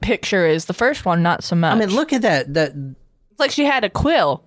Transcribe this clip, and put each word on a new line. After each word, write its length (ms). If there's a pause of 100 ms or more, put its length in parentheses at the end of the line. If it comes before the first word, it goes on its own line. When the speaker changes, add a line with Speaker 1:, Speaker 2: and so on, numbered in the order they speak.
Speaker 1:
picture 460
is 180
the 80
first 320
one, 160
not 220
so 120
much. 200
Speaker 2:
I 40
mean, 160
look 180
at 100
that. 320
That 180
Speaker 1:
It's 680
like 120
she 140
had 180
a 80
quill. 560